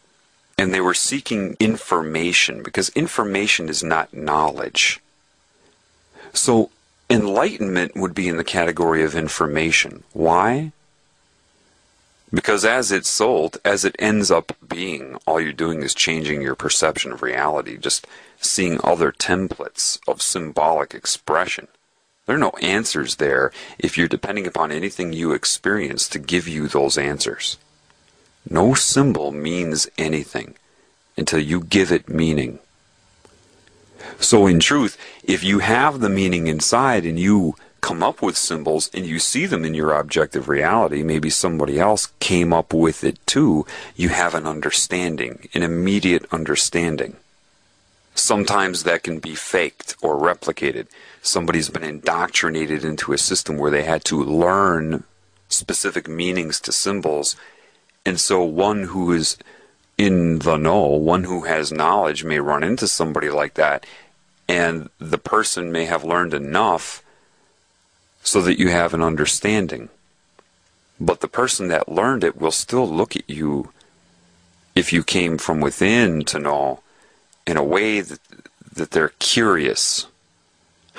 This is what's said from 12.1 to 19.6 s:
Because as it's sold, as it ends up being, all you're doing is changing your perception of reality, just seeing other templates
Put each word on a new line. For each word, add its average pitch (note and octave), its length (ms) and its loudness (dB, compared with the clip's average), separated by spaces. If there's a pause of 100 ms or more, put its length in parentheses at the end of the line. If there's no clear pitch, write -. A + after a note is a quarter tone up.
Because G#2 320 0
as A#2 280 2
it's F#2+ 180 0
sold, G#2+ 560 0
as G2+ 180 2
it G2 160 0
ends G#2+ 320 2
up E2 240 2 (100)
being, D#2+ 600 -10
all E2 160 2
you're D2+ 100 -2
doing D#2+ 300 -2
is C#2 140 -4
changing D2+ 460 0
your C2+ 140 -4
perception D2 560 -2
of B1 120 -8
reality, C#2 540 -2
just - 280 -4 (340)
seeing F2+ 440 0
other E2 280 2
templates - 840 -4 (100)